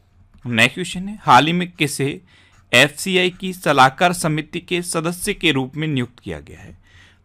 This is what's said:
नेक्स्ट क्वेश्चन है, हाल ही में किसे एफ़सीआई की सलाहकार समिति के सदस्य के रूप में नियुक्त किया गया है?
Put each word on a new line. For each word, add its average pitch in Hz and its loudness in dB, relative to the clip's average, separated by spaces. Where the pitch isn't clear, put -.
नेक्स्ट 120 2
क्वेश्चन 185 -10
है, 208 -14
हाल 139 6
ही 165 0
में 175 -4
किसे 139 -4
एफ़सीआई 180 2
की 185 -8
सलाहकार 151 2
समिति 156 -4
के 175 -6
सदस्य 175 -6
के 170 0
रूप 135 -4
में 156 -6
नियुक्त 131 -6
किया 82 -12
गया 87 -20
है? - -20